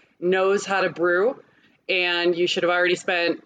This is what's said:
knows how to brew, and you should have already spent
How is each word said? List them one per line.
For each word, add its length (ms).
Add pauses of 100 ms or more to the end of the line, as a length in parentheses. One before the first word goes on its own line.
(200)
knows 460
how 160
to 80
brew, 500 (480)
and 480
you 100
should 160
have 100
already 220
spent 520